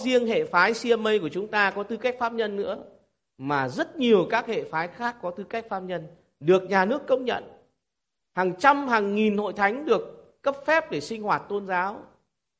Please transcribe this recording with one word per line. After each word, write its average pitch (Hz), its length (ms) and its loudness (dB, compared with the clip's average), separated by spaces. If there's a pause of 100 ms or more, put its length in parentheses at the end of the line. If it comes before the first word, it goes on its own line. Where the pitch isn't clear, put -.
riêng 247 220 2
hệ 190 180 0
phái 180 280 4
C 233 260 0
M 214 100 0
A 214 120 4
của 160 80 -4
chúng 196 200 -6
ta 208 220 2
có 196 120 -8
tư 220 140 -6
cách 247 220 -4
pháp 233 140 -2
nhân 214 240 -2
nữa, 196 280 -6 (540)
mà 135 300 0
rất 277 280 -4
nhiều 226 340 4
các 233 160 0
hệ 196 180 -4
phái 160 240 -4
khác 240 340 -8
có 175 80 -6
tư 190 140 -10
cách 226 240 -8
pháp 190 120 -6
nhân, 175 260 -8 (340)
được 185 220 4
nhà 185 220 2
nước 269 240 -2
công 262 160 2
nhận. 214 200 -4 (880)
Hàng 180 240 0
trăm, 285 300 4
hàng 208 260 2
nghìn 214 220 2
hội 202 160 -2
thánh 208 320 0
được - 580 -2
cấp 277 140 0 (100)
phép 311 240 2
để 151 100 -4
sinh 214 220 -10
hoạt 175 260 0
tôn 202 180 -4
giáo. 185 360 -2 (580)